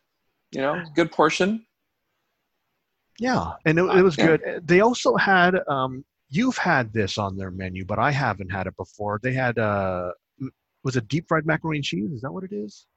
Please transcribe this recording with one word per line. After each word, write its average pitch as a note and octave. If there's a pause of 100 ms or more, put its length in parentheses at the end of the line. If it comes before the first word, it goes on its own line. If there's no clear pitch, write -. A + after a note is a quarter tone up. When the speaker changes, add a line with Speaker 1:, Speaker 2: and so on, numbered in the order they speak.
(520)
Speaker 1:
you C3+
know, D3+ (140)
good E3+
portion. F#3 (1500)
Speaker 2:
Yeah, A3+ (140)
and D#3+
it, F3+
it F#3+
was F3+
Speaker 1:
Uh, -
yeah. - (100)
Speaker 2:
good. -
They F3+
also A#3+
had, F#3 (120)
um, C3 (260)
you've A#3
had C3+
this G#2+
on G2
their F#2+
menu, F#2
but G#2
I C3+
haven't G#2
had F#2+
it F#2
before. G#2
They B2+
had, B2+
uh, F#2+ (300)
m-, C3 (320)
was C3
it A2+
deep D#3+
fried D#3
macaroni D#3
and C#3+
cheese? F#3+
Is A#2
that C3+
what F3+
it F#3+
is? G#3